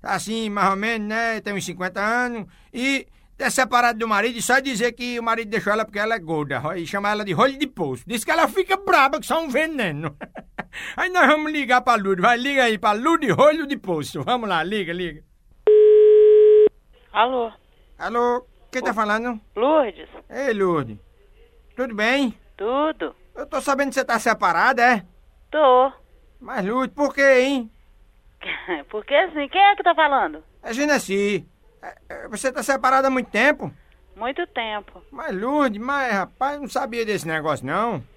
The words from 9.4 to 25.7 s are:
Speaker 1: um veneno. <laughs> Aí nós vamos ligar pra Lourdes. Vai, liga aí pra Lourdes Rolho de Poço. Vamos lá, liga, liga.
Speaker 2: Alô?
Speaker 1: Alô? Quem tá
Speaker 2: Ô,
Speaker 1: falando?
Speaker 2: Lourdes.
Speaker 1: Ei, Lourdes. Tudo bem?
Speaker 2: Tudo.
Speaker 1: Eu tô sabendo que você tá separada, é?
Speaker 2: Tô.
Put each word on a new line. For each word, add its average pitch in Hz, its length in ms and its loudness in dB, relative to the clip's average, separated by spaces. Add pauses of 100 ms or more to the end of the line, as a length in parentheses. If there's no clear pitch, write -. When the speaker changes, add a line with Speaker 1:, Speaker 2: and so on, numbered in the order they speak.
Speaker 1:
um 330 80 -8
veneno. 240 680 -4 (420)
<laughs> - 380 -14
Aí 339 140 -4
nós 359 160 4
vamos 302 260 2
ligar 254 300 0
pra 247 140 2
Lourdes. 190 260 -2
Vai, 233 160 4
liga 269 280 0
aí 220 120 0
pra 214 140 0
Lourdes 269 440 0
Rolho 302 300 4
de 277 120 -6
Poço. 151 440 -6
Vamos 226 260 -4
lá, 175 140 -2
liga, 180 320 -6
liga. 170 300 -10 (1900)
Speaker 2:
Alô? 233 400 0 (460)
Speaker 1:
Alô? 233 480 -2 (260)
Quem 254 120 -6
tá 254 80 -2
Speaker 2:
Ô, - 20 -2
Speaker 1:
falando? 220 480 -2 (140)
Speaker 2:
Lourdes. 240 520 0 (220)
Speaker 1:
Ei, 262 240 -4
Lourdes. 160 460 -2 (760)
Tudo 240 200 -6
bem? 240 420 0 (180)
Speaker 2:
Tudo. 262 600 -4 (200)
Speaker 1:
Eu 285 120 -12
tô 285 120 -4
sabendo 277 300 -2
que 226 60 -8
você 262 100 -2
tá 233 140 0
separada, 226 640 2
é? 240 200 4 (460)
Speaker 2:
Tô. 269 420 4 (480)